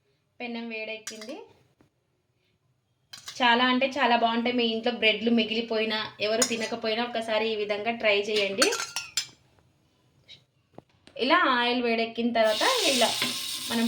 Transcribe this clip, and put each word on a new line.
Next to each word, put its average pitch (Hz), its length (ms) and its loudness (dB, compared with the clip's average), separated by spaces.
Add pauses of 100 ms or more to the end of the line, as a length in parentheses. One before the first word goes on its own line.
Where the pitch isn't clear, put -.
(400)
పెన్నం 233 340 -8
వేడెక్కింది. 220 640 -12 (2000)
చాలా 240 320 6
అంటే 254 140 2 (100)
చాలా 247 260 4
బాగుంటాయి. 233 360 0
మీ 233 140 2
ఇంట్లో 226 200 -2 (100)
బ్రెడ్లు 214 360 2
మిగిలిపోయినా, 220 600 -2 (260)
ఎవరు 220 260 2
తినకపోయినా 220 580 -4
ఒకసారి 226 440 -2
ఈ - 80 -2
విధంగా 208 400 -2
ట్రై 214 160 2 (120)
చేయండి. 208 380 2 (2500)
ఇలా 311 140 6 (200)
ఆయిల్ 247 280 2
వేడెక్కిన 226 520 0
తర్వాత 220 260 4 (280)
ఇలా 240 160 4 (600)
మనం 233 180 2